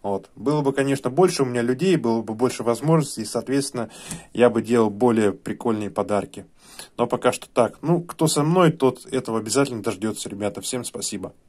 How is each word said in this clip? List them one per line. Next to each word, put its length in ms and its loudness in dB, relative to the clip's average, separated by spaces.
Вот. 360 -6
Было 240 0
бы, 100 2
конечно, 380 -2
больше 340 2
у 20 4
меня 160 -2
людей, 360 2
было 240 0
бы 120 -8
больше 300 -2
возможностей, 600 0
и, 20 -6
соответственно, 640 -4
я 180 6
бы 120 2
делал 280 2
более 440 2
прикольные 560 -4
подарки. 560 -4
Но 120 0
пока 260 0
что 160 -14
так. 320 0
Ну, 200 2
кто 260 -2
со 160 0
мной, 280 6
тот 360 0
этого 320 -4
обязательно 440 -2
дождётся, 460 -4
ребята. 320 -6
Всем 240 -6
спасибо. 480 -10